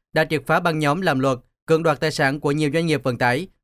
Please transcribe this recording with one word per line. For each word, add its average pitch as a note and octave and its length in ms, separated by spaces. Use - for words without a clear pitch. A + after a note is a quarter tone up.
đã D#3+ 120
triệt D#3 220
phá E3 140
băng E3+ 180
nhóm D3+ 220
làm D3+ 200
luật, C3 180
cưỡng D#3+ 160
đoạt D3+ 180
tài D#3 100
sản C#3+ 300
của C#3+ 120
nhiều D3+ 220
doanh E3 120
nghiệp D3 160
vận B2 160
tải, C3 300